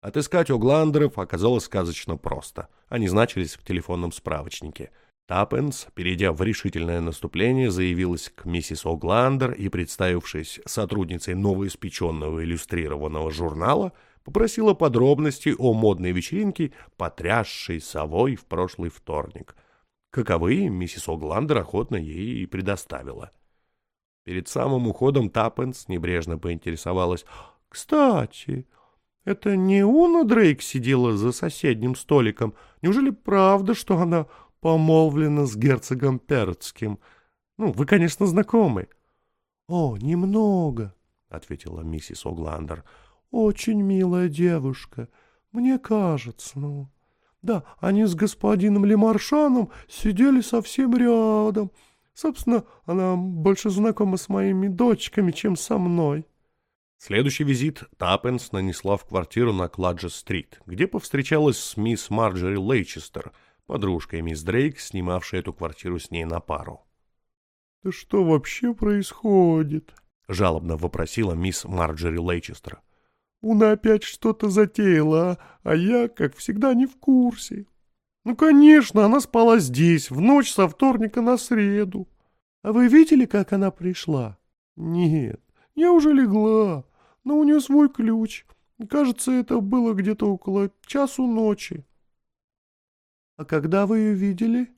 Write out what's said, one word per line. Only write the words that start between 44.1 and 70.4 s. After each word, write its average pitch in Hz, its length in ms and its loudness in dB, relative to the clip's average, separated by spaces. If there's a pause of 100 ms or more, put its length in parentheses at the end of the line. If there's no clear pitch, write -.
девушка, 143 800 -4 (420)
мне 254 300 0
кажется, 156 800 -4
ну. 143 300 -10 (540)
Да, 202 220 -2 (140)
они 196 260 2
с 185 100 0
господином 202 720 0
Лемаршаном 220 840 2 (180)
сидели 247 520 2
совсем 240 560 0
рядом. 220 760 2 (440)
Собственно, 240 500 -2 (220)
она 185 300 0
больше 185 540 0
знакома 208 460 0
с - 120 -8
моими 196 400 0
дочками, 196 640 0
чем 190 240 -2
со - 220 -4
мной». 165 480 0 (680)
Следующий 131 480 -2
визит 139 380 -2 (160)
Таппенс 107 540 -2
нанесла 95 440 -2
в - 80 -12
квартиру 107 480 -2
на 90 160 -4
Кладжес-стрит, 90 960 -6
где 98 220 -4
повстречалась 147 720 -2
с - 180 -12
мисс 110 320 -2
Марджори 98 480 -2
Лейчестер, 98 760 -6 (340)
подружкой 87 560 -6
мисс 80 200 -8
Дрейк, 117 360 -2
снимавшей 90 600 -6
эту 87 120 -10
квартиру 85 460 -10
с - 120 -14
ней 82 140 -8
на 82 160 -6
пару. - 460 -12 (960)
«Да 185 100 -6
что - 320 -2
вообще 160 480 0
происходит?» 185 1200 0 (360)
жалобно 82 480 0